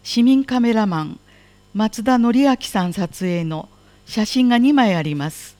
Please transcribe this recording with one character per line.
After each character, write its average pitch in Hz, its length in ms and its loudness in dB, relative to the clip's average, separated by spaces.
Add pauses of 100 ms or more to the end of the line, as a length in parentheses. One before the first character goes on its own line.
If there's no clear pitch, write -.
市 - 200 -2
民 269 200 4
カ 254 180 -2
メ 233 120 2
ラ 220 140 2
マ 165 160 -2
ン、 - 180 -12 (540)
松 214 280 -2
田 254 160 2
紀 240 260 2
明 262 180 4
さ 180 240 -4
ん 175 80 -4
撮 185 300 -6
影 170 200 -2
の 160 240 -8 (380)
写 214 180 -4
真 254 240 2
が 240 80 4
二 254 160 4
枚 233 220 4
あ 165 80 -2
り 147 120 -4
ま 147 160 -6
す。 - 300 -20